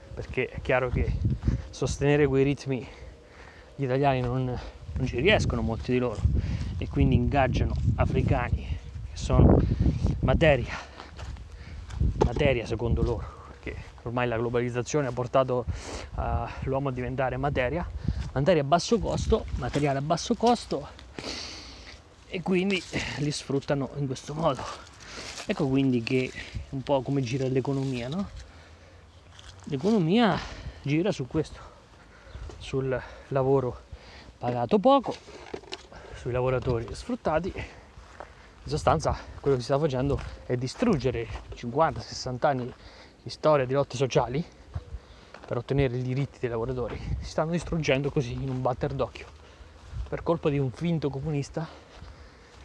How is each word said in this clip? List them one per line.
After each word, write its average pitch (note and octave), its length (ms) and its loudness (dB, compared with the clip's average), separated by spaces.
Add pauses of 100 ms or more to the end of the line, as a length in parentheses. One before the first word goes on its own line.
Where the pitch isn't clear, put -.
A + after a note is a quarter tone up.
(140)
perché - 340 -4
è - 140 -10
chiaro B2+ 260 2
che A#2+ 260 0 (560)
sostenere C#3+ 560 4
quei C3+ 200 4
ritmi C3+ 420 -2 (880)
gli C#3 80 -4
italiani C3+ 380 4
non, B2+ 240 0
non - 600 -6
ci A#2+ 140 -2
riescono, C#3+ 420 4
molti A2+ 300 -2
di B2 60 4
loro, B2 240 0 (560)
e C3 100 -4
quindi C3+ 280 4
ingaggiano B2 600 2 (200)
africani C3 680 2 (460)
che - 60 -10
sono - 420 8 (600)
materia, C3 520 6 (1500)
materia C3 420 2
secondo A2+ 360 0
loro, A#2 280 -2 (200)
perché - 260 -12 (280)
ormai B2 260 -2
la A2+ 80 0
globalizzazione A#2+ 720 0
ha A#2+ 40 -4
portato, B2+ 540 2 (520)
eh, A#2+ 300 -2 (140)
l'uomo C3+ 260 -2
a C3+ 60 0
diventare B2+ 420 -2
materia, C3+ 500 0 (460)
materia D3+ 300 4
a C3+ 40 0
basso E3+ 340 4
costo, D#3 440 2 (120)
materiale C#3 420 0
a C#3 40 -2
basso D#3+ 320 0
costo, G#3 540 2 (1400)
e F3+ 120 -6
quindi F#3 400 2 (360)
li D3 140 0
sfruttano C#3 680 -2
in C#3+ 100 -2
questo C3 260 -6
modo. D3+ 540 -2 (580)
Ecco F3+ 220 0
quindi C3 360 4
che B2+ 280 0 (380)
un C3+ 140 -6
po' C#3 180 2
come C#3 220 0
gira C3 240 0
l'economia, C3+ 600 0
no? F#3 220 -4 (1300)
L'economia F#3 760 4 (460)
gira D#3+ 280 2
su C3+ 140 -4
questo, - 340 -4 (1000)
sul C3 420 -2 (280)
lavoro C3+ 520 2 (560)
pagato B2 400 0
poco, B3+ 380 4 (960)
sui - 180 -8
lavoratori B2+ 600 0
sfruttati. F3 640 -2
In - 100 -8 (960)
sostanza C3+ 540 2 (220)
quello C#3 160 4
che B2 80 -2
si - 60 -6
sta C#3 100 4
facendo C3+ 420 2 (240)
è B2 100 0
distruggere B2+ 720 0 (280)
cinquanta, B2 440 0
sessanta B2+ 500 -2
anni B2+ 220 -2 (520)
di - 80 -12
storia, D3 340 4
di B2+ 80 -2
lotte C3+ 240 0
sociali C3 480 2 (1040)
per - 100 -2
ottenere C3 400 2
i B2+ 60 -2
diritti B2+ 380 -2
dei B2+ 80 -2
lavoratori. A#2 460 -4 (260)
Si - 100 -10
stanno E3+ 180 0
distruggendo D3 600 0
così B2 220 0
in C3 160 -4
un B2+ 120 -2
batter C3 320 0
d'occhio B2+ 320 -4 (840)
per - 140 -6
colpa E3 280 0
di C#3+ 100 2
un C3+ 100 0
finto D#3 400 -2
comunista C#3+ 580 -4 (960)